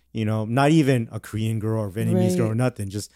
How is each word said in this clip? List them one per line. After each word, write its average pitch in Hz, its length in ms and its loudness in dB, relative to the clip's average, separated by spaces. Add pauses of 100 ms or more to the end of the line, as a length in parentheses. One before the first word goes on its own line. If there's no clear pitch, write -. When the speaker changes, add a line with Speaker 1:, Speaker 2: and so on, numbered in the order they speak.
(140)
Speaker 1:
you 113 100 -4
know, 110 220 -2
not 135 260 2
even 131 400 4
a 107 80 -8
Korean 110 400 -4
girl 110 240 -2
or 101 80 -6
Vietnamese 113 460 0
girl 120 80 0
or 107 40 0
Speaker 2:
Right. 110 80 -2
Speaker 1:
nothing. 120 320 -2
Just 101 260 -8